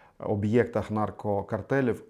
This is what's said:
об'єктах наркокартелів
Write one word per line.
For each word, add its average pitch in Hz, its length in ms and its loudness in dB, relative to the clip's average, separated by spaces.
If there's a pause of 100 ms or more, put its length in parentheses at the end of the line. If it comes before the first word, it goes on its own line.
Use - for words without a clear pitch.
(180)
об'єктах 107 720 2
наркокартелів 104 1200 -2